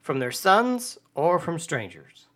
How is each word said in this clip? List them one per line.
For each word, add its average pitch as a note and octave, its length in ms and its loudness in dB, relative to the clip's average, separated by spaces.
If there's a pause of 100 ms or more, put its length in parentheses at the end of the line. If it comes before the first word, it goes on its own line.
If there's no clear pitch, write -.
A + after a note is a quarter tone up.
From C3+ 200 -4
their B2 120 -4
sons A#3+ 640 2 (160)
or E3+ 240 2
from E3+ 200 -4
strangers? A#2 760 -10